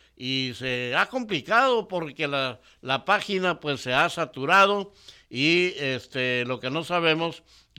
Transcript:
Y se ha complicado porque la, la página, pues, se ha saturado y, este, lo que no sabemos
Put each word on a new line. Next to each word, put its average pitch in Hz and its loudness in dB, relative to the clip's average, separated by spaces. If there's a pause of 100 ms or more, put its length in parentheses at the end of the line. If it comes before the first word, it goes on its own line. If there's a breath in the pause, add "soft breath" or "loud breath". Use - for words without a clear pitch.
(160 soft breath)
Y 131 -4
se 123 -4
ha 185 2
complicado 226 0
porque 156 -4
la, 135 -2 (200 soft breath)
la 131 -2
página, 185 0
pues, 143 -4
se 127 -4
ha 143 4
saturado 196 2 (340 loud breath)
y, 170 2
este, 127 -2
lo 123 -4
que 127 -4
no 156 -4
sabemos 165 0 (360 soft breath)